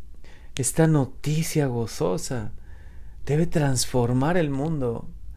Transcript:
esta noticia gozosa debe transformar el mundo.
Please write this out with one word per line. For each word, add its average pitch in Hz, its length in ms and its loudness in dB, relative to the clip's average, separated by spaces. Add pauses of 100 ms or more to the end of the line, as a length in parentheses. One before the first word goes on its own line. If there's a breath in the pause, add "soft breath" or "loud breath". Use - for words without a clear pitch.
(560 soft breath)
esta 160 320 4
noticia 151 800 2
gozosa 123 840 -2 (760 soft breath)
debe 151 180 4
transformar 135 920 2
el 156 120 2
mundo. 135 580 -2 (300 soft breath)